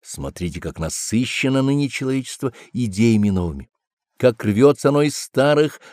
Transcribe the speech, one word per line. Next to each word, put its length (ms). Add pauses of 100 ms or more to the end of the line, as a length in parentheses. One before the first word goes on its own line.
Смотрите, 580
как 200
насыщено 800
ныне 260
человечество 640 (220)
идеями 560
новыми, 400 (480)
как 260
рвётся 460
оно 140
из 120
старых, 640 (140)